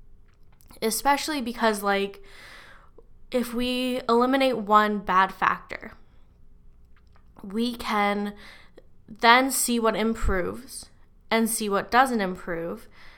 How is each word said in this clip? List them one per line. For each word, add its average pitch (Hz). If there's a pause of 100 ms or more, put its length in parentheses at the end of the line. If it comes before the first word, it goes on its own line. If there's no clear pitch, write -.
(840)
Especially 277
because, 226
like, 196 (1120)
if 240
we 247
eliminate 254
one 208
bad 190
factor, - (1500)
we 233
can 208 (760)
then 240
see 240
what 220
improves 196 (400)
and 226
see 220
what 202
doesn't 247
improve 185 (300)